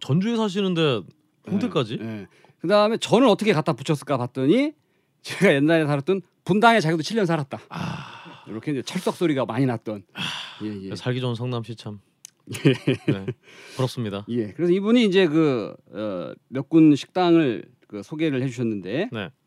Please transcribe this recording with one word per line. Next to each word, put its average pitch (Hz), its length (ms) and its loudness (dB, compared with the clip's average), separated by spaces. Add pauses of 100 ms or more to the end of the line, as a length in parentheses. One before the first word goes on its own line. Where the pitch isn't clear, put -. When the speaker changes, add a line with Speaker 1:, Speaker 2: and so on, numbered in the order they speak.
Speaker 1:
전주에 190 340 0
사시는데 180 680 0 (460)
홍대까지? 170 500 -2
Speaker 2:
네, 104 80 -12
네. 110 220 -10 (340)
그다음에 208 360 2
저는 233 300 4
어떻게 208 260 4
갖다 156 200 0
붙였을까 143 440 -4
봤더니 147 540 2 (500)
제가 185 320 2
옛날에 156 320 4
살았던 147 360 -2 (240)
분당에 214 340 4
자기도 160 240 0
칠 220 140 -6
년 202 80 2
살았다. 156 340 -4 (100)
Speaker 1:
아. - 800 -12
Speaker 2:
이렇게 113 240 -8
이제 131 100 -4
철석 - 340 -6
소리가 143 300 0
많이 120 200 0
났던. 110 380 -4 (100)
Speaker 1:
아. 95 80 -10 (420)
Speaker 2:
예, 104 260 -8
예. 95 60 -10
Speaker 1:
살기 123 240 -6
좋은 123 160 -4
성남시 120 400 -6
참. 104 240 -14 (680)
Speaker 2:
예. 135 80 8 (380)
Speaker 1:
네. 98 140 -4 (500)
부럽습니다. 107 540 -6
Speaker 2:
예. 113 240 -4
그래서 175 200 0
이분이 220 320 4
이제 190 220 4
그, 143 480 0 (160)
어, 90 420 -8 (140)
몇 135 220 -8
군 156 260 8
식당을 165 680 2 (220)
그 101 140 -12
소개를 151 400 -4
해주셨는데, 117 720 -4
Speaker 1:
네. 104 180 -8 (180)